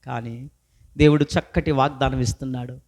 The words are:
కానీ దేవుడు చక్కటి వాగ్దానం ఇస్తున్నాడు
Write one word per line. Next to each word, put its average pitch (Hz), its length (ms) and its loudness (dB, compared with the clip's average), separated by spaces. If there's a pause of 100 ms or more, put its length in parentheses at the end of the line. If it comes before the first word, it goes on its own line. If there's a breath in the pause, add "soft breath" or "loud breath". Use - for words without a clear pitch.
కానీ 120 460 -8 (460)
దేవుడు 147 260 6
చక్కటి 160 480 -2
వాగ్దానం 135 480 0
ఇస్తున్నాడు 127 680 -4